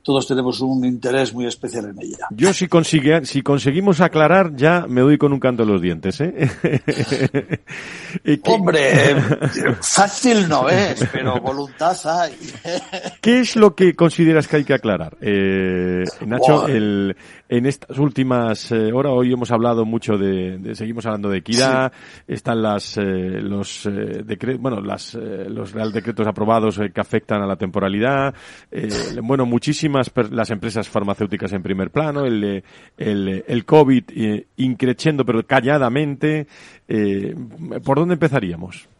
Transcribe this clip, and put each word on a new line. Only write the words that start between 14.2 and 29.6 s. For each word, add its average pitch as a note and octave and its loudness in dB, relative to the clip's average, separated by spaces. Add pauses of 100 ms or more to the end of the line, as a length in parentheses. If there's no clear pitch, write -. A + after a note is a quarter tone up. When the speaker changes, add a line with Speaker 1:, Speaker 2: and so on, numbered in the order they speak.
Speaker 2:
que D#3 0
hay D3 2
que C#3 2
aclarar, F2+ -2
eh, F#2 0 (220)
Nacho? B2+ 4
Speaker 1:
Buah. D3 -2
Speaker 2:
El, G2+ 0 (320)
en A#2+ 2
estas C3+ -4
últimas, B2+ 0
eh, A2 2
horas, C#3 0
hoy B2 2
hemos B2 -2
hablado A#2 2
mucho A2 -2
de, F#2+ -2
de, G#2+ -10
seguimos A2+ -10
hablando G#2 -4
de F#2+ -2
equidad, C3 0
Speaker 1:
Sí. - -16
Speaker 2:
están A#2 -4
las, G#2 -2
eh, G#2+ -2
los, G2 -6
eh, G#2 -6
decre-, A2 -6
bueno, A#2 -4
las, G2+ -10
eh, G#2+ -10
los G#2+ -10
real A2 -4
decretos A2 -4
aprobados, G#2+ 0
eh, G#2 -4
que - -4
afectan G#2 -2
a G2+ -4
la G2 -2
temporalidad, G#2 -2 (380)
eh, - -6 (320)
bueno, B2+ 0
muchísimas C3+ 0